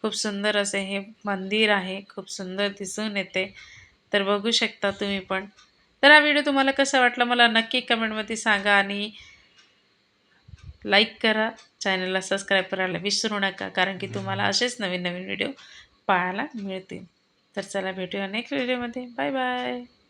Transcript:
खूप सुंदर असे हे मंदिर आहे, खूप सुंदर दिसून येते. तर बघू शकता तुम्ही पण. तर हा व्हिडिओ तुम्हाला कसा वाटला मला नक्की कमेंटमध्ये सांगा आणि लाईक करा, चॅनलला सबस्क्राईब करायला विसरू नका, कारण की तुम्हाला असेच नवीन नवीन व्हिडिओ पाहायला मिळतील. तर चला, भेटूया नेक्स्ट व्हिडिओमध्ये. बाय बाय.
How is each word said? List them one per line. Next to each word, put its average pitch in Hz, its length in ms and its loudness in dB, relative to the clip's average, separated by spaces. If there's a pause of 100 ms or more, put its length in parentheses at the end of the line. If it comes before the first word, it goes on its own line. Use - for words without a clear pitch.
खूप 214 120 -2
सुंदर 208 420 -2
असे 202 240 0
हे 196 200 -4 (240)
मंदिर 202 460 0
आहे, 190 300 0 (140)
खूप 190 160 -14
सुंदर 190 380 -4
दिसून 202 480 -6
येते. 190 380 -4 (580)
तर 202 100 4
बघू 202 280 0
शकता 220 400 0
तुम्ही 196 300 -4
पण. 190 240 -4 (580)
तर 277 80 10
हा 302 80 12
व्हिडिओ 294 280 6
तुम्हाला 269 240 4
कसा 269 300 2
वाटला 240 240 4
मला 240 220 4
नक्की 226 340 2
कमेंटमध्ये 226 560 -2
सांगा 208 360 2
आणि 202 380 2 (1700)
लाईक 208 380 2
करा, 220 280 0 (300)
चॅनलला 185 400 -2
सबस्क्राईब 196 440 0
करायला 185 340 -4
विसरू 208 400 -2
नका, 196 300 -2
कारण 185 300 0
की 190 80 -8
तुम्हाला 196 380 -4
असेच 240 360 0
नवीन 180 220 -4
नवीन 180 220 -6
व्हिडिओ 196 240 -4 (580)
पाहायला 185 480 0
मिळतील. 190 500 -10 (520)
तर 202 40 -6
चला, 190 320 -6
भेटूया 190 340 -6
नेक्स्ट 226 280 -6
व्हिडिओमध्ये. 247 520 -4
बाय 269 240 -4
बाय. 247 680 -4 (100)